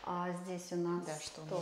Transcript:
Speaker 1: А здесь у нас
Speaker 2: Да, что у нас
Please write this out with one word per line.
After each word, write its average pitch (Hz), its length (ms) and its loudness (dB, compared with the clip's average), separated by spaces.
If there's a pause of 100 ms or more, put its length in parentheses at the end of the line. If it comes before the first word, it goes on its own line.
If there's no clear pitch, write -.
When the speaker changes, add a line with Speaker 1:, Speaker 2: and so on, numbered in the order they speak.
Speaker 1:
А 180 260 2 (120)
здесь 180 280 -4
у 180 60 0
нас 175 280 4
Speaker 2:
Да, 156 140 -2
что - 220 -8
у 156 40 -6
нас 156 40 -6 (120)